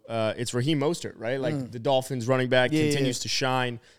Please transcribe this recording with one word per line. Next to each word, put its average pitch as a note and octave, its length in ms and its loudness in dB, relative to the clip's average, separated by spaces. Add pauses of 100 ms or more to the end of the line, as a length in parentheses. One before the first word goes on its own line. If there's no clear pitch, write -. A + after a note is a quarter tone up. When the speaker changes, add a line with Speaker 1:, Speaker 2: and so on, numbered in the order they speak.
Speaker 1:
uh, A2 260 0
it's A#2 200 -6
Raheem C#3 240 2
Mostert, C#3 380 -2
right? B2 220 -4
Like, B2+ 140 -2
Speaker 2:
Mm. B2+ 180 -4
Speaker 1:
the A#2+ 60 -12
Dolphins C3 500 0
running B2+ 220 2
back B2+ 220 4
Speaker 2:
Yeah, D#3 100 2
yeah, D3+ 80 2
Speaker 1:
continues C#3 300 0
Speaker 2:
yeah. - 20 -8
Speaker 1:
to - 80 -6
shine. B2+ 500 0 (200)